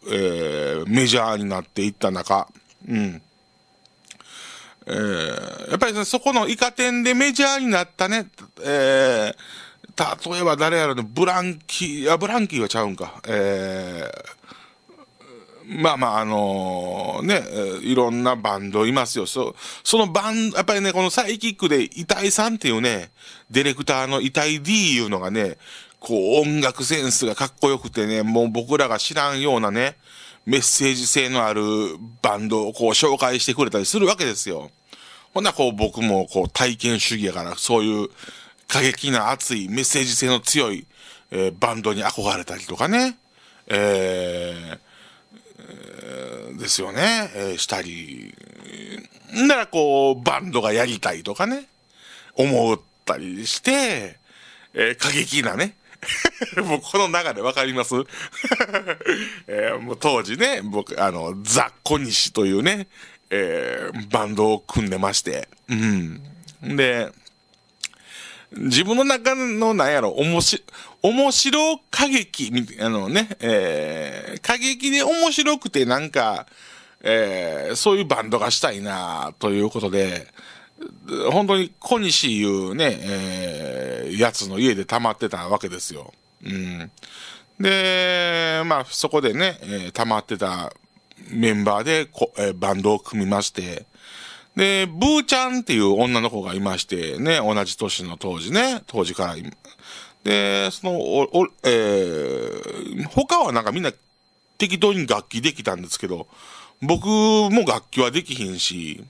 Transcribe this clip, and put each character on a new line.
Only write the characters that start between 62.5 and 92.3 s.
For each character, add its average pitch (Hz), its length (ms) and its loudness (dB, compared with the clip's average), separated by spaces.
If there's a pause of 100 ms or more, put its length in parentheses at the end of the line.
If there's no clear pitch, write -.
う 98 120 2
ね、 190 240 0 (420)
え 82 600 -2
ー、 107 180 -10
バ 110 160 2
ン 104 100 -4
ド 107 180 4
を 104 60 0
組 - 280 -2
ん - 20 -2
で 95 80 -2
ま 98 160 0
し - 80 0
て。 71 260 -4 (220)
う 120 60 0
ん。 98 460 0 (400)
で、 131 500 0 (1500)
自 127 260 2
分 220 140 2
の 269 60 4
中 262 320 2
の、 226 380 0
な 156 140 4
ん 147 40 2
や 143 100 4
ろ、 104 100 2
お 139 120 0
も 170 180 2
し-、 - 220 0 (380)
面 254 300 4
白 302 420 2
歌 285 340 0
劇 196 440 -2
み-、 120 140 0 (160)
あ 113 80 0
の 104 200 -2
ね、 208 200 0 (100)
え 80 960 -2
ー、 - 20 -12
歌 240 200 0
劇 262 340 0
で 277 120 2
面 330 280 2
白 294 280 2
く 208 100 -8
て、 135 160 2
な 123 140 4
ん 151 100 -6
か、 107 360 0 (560)
え 92 720 0
ー、 117 40 -4
そ 202 200 4
う - 20 2
い 202 40 0
う 180 40 -2
バ 135 160 2
ン 107 80 -6
ド 113 100 2
が 110 120 0
し - 80 0
た 143 120 0
い 98 100 -8
な、 87 580 -6
と 107 120 0
い 101 100 2
う 107 80 2
こ 110 120 -6
と 98 100 -2
で、 95 360 0 (1040)
本 202 160 4
当 196 100 4
に 185 220 -2
小 240 200 2
西 151 380 2
い 104 80 2
う 98 300 -2
ね、 143 260 2
え 78 1080 -6
ー、 98 80 -4
や 117 120 4
つ 104 160 -6
の 95 120 -4
家 120 160 4
で 95 100 -4
溜 113 140 0
ま 117 120 2
っ 104 60 -6
て 107 120 -4
た 87 180 -8
わ 101 120 0
け 98 100 -6
で 90 100 -10
す - 140 -8
よ。 71 200 -16 (320)
う 98 40 -10
ん。 90 420 -8 (680)
で、 180 1080 2
ま 156 140 2
あ、 127 60 -4
そ - 240 -4
こ 151 120 2
で 117 120 2
ね、 175 280 0
え - 40 -16 (240)
ー、 - 20 -14
溜 117 140 -2
ま 110 140 0
っ - 60 -10
て 107 120 -6
た 90 360 -4 (560)
メ 113 220 2
ン 104 120 0
バ 104 180 2
ー - 20 -4
で、 156 220 0
こ-、 - 320 -2